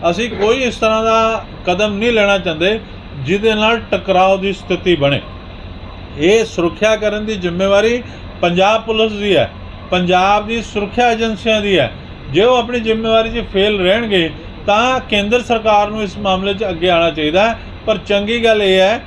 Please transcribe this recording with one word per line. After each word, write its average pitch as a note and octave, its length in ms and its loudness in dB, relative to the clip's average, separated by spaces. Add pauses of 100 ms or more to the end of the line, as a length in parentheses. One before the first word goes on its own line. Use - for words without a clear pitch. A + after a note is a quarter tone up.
(100)
ਅਸੀਂ G#3+ 200 -2
ਕੋਈ G#3 260 2
ਇਸ B3+ 200 -2
ਤਰ੍ਹਾਂ A3 280 2
ਦਾ A3+ 400 2 (220)
ਕਦਮ G3+ 280 0
ਨਹੀਂ A3+ 180 0
ਲੈਣਾ G3+ 260 4
ਚਾਹੁੰਦੇ F3+ 420 0 (440)
ਜਿਹਦੇ G3+ 300 2
ਨਾਲ A3 260 2 (100)
ਟਕਰਾਓ F#3+ 460 2
ਦੀ G3 160 -2
ਸਥਿਤੀ F3+ 440 0
ਬਣੇ। C#3 240 2 (1000)
ਇਹ G3+ 260 4
ਸੁਰੱਖਿਆ G#3 520 0
ਕਰਨ G#3 300 -4
ਦੀ A3 80 -4
ਜ਼ਿੰਮੇਵਾਰੀ G3 680 0 (380)
ਪੰਜਾਬ F#3+ 420 2
ਪੁਲਿਸ A3 300 0
ਦੀ G3+ 240 0
ਹੈ, A#2 140 2 (400)
ਪੰਜਾਬ F#3 560 2
ਦੀ A3+ 160 -4
ਸੁਰੱਖਿਆ A3 480 0
ਏਜੰਸੀਆਂ A3 500 0
ਦੀ G3+ 180 2
ਹੈ। B2 140 0 (380)
ਜੇ E3 140 4
ਉਹ B3 120 6
ਆਪਣੀ A#3+ 240 -2
ਜ਼ਿੰਮੇਵਾਰੀ A3 500 0
'ਚ A3+ 220 -4
ਫੇਲ G3+ 280 2
ਰਹਿਣਗੇ F#3+ 500 2 (360)
ਤਾਂ A#3 340 2
ਕੇਂਦਰ G#3+ 420 0
ਸਰਕਾਰ G#3 480 2
ਨੂੰ G#3+ 120 -4
ਇਸ G3 160 -6
ਮਾਮਲੇ G3 360 0
'ਚ G#3 140 -6
ਅੱਗੇ F3 220 0
ਆਉਣਾ E3+ 200 4
ਚਾਹੀਦਾ D#3+ 400 2
ਹੈ। A3 80 -6 (280)
ਪਰ G#3+ 100 2
ਚੰਗੀ G#3 480 -2
ਗੱਲ A3 180 4
ਇਹ F#3+ 180 4
ਹੈ G#3 260 2